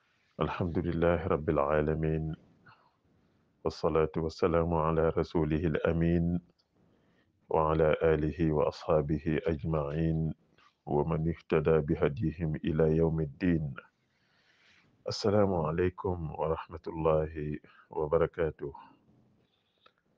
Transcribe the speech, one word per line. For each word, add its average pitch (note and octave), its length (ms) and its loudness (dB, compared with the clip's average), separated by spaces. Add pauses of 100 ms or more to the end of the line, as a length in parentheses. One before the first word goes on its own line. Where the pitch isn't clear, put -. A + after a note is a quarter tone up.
(400)
الحمد E2 380 -2
لله E2+ 500 2
رب D#2+ 220 0
العالمين. D#2 840 0 (1300)
والصلاة D#2+ 520 0
والسلام E2 560 0
على D#2+ 360 2
رسوله D#2 560 0
الأمين، E2+ 760 0 (1080)
وعلى D#2+ 520 2
آله D#2 380 2 (140)
وأصحابه D2+ 720 0 (220)
أجمعين، D#2+ 840 -2 (520)
ومن D#2 360 0 (120)
اهتدى D#2+ 480 2
بهديهم D#2 760 -2
إلى D#2+ 300 0 (120)
يوم D#2+ 220 2
الدين. D#2 540 -2 (1300)
السلام G2+ 480 2
عليكم F2 640 -2 (200)
ورحمة D#2+ 500 -6
الله D#2+ 460 0 (560)
وبركاته. D#2 840 -2 (1400)